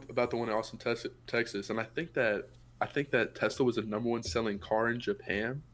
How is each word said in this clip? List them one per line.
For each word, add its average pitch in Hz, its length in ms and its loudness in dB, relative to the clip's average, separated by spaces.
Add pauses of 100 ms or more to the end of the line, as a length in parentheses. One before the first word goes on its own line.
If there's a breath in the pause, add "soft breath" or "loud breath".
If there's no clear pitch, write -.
about 120 200 2
the 120 80 -2
one 117 100 0
in 107 60 0
Austin, 110 240 -2
Tex-, 117 300 -2 (180)
Texas, 117 460 0
and 110 80 0
I 113 60 0
think 165 280 -6
that, 110 360 2 (300)
I - 60 0
think - 260 -2
that 117 220 4
Tesla 113 320 2
was 120 120 2
the 107 40 2
number 110 280 0
one 117 120 0
selling 110 380 0
car 113 300 2
in 120 100 0
Japan 110 640 -2 (100)